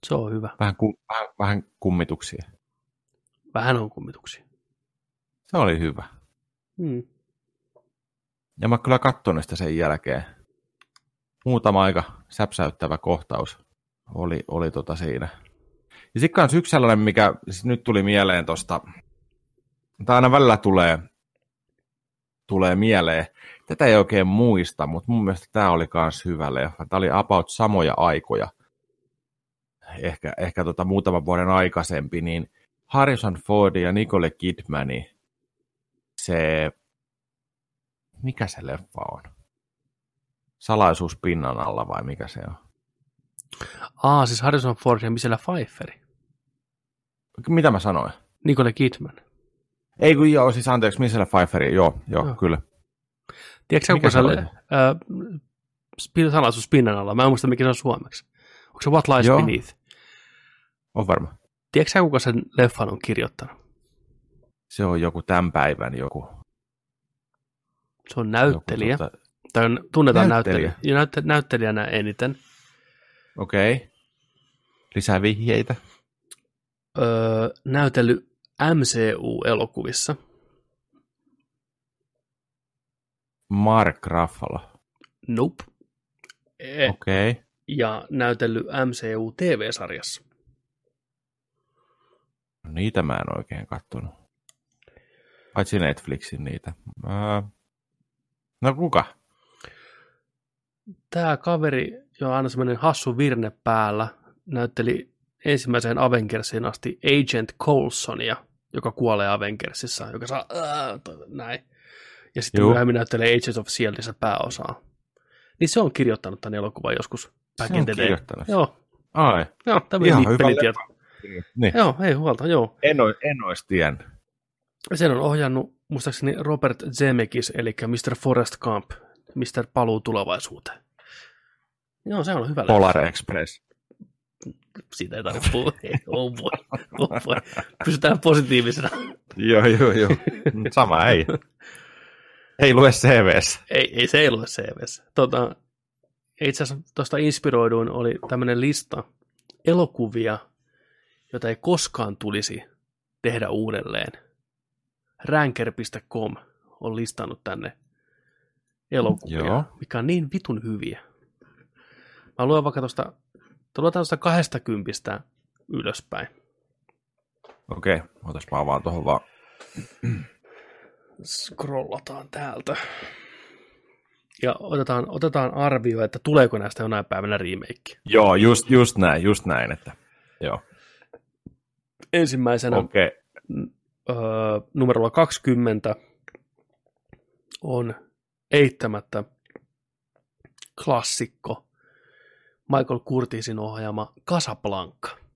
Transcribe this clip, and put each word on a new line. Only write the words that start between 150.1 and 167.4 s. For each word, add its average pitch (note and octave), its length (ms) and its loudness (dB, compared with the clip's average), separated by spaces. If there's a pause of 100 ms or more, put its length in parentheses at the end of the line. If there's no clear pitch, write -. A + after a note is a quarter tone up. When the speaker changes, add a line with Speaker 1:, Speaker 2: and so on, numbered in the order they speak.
Speaker 1:
jota A#2 160 -6
ei A2+ 60 -4
koskaan A#2+ 640 -4
tulisi G#2 460 -6 (580)
tehdä A2 280 -4
uudelleen. G#2+ 640 -6 (1120)
Ranker C3+ 460 -2
piste A2 380 -12
com G#2+ 260 -8 (440)
on A2 160 -10
listannut - 480 -10
tänne - 340 -12 (1120)
elokuvia, F2 540 -4
Speaker 2:
Joo. A#2 180 0 (160)
Speaker 1:
mikä B2 200 -10
on A#2+ 80 -4
niin E3 260 -2
vitun A#2 300 -8
hyviä. G#2 360 -10 (1400)
Mä B2+ 60 0
luen D3+ 180 2
vaikka C#3+ 180 -4
tosta, - 320 -8 (640)
luetaan E3+ 240 0
tosta D#3+ 160 -4
kahdestakymppistä A2+ 1040 -4 (460)
ylöspäin. - 600 -8 (1400)